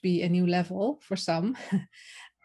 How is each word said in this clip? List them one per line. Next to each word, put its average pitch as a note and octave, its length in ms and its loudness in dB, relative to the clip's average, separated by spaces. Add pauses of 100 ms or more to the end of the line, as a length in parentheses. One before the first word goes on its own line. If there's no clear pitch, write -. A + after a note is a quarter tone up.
be F3 180 2
a F3+ 60 0
new F3 180 4
level F#3 560 0
for - 140 -6
some. F#3+ 400 0 (160)
<laughs> - 160 0 (580)